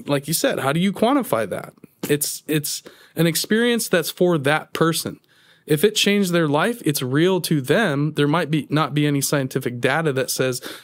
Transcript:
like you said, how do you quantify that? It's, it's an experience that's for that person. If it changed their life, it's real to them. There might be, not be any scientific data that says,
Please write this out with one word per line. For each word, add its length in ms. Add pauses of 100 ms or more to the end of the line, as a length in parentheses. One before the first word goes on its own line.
like 200
you 80
said, 260
how 120
do 80
you 120
quantify 580
that? 240 (340)
It's, 380
it's 360 (320)
an 120
experience 600
that's 220
for 280
that 340
person. 480 (460)
If 160
it 140
changed 340
their 160
life, 380
it's 180
real 380
to 200
them. 520
There 160
might 240
be, 180
not 240
be 100
any 160
scientific 600
data 320
that 180
says, 300 (240)